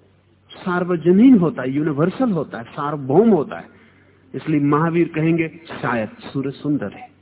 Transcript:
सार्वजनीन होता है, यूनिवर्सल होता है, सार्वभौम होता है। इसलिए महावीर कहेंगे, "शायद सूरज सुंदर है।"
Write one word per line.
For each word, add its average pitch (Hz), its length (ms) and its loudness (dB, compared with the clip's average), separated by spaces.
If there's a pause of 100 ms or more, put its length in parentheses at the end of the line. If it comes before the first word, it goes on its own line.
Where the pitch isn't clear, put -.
(520)
सार्वजनीन 180 840 4
होता 147 240 0
है, 131 100 -4
यूनिवर्सल 160 600 -2
होता 156 260 -6
है, 113 60 -12
सार्वभौम 151 680 0
होता 123 280 0
है। - 120 -18 (680)
इसलिए 151 240 -4
महावीर 160 480 0
कहेंगे, 160 520 -2 (220)
"शायद 117 280 -4
सूरज 139 440 -8
सुंदर 139 380 -6
है।" - 200 -20 (100)